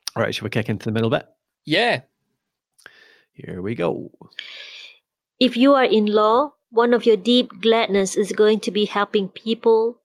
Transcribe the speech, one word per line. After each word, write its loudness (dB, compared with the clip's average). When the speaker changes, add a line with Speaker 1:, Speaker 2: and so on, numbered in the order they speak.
Speaker 1:
All -2
right, -4
shall -8
we -8
kick -4
into -6
the -4
middle -2
bit? -2
Speaker 2:
Yeah. -2
Speaker 1:
Here -14
we -6
go. -6
Speaker 3:
If 0
you 6
are 4
in 2
law, 2
one 2
of 0
your 6
deep 0
gladness 0
is -2
going 2
to -8
be -2
helping -2
people, 0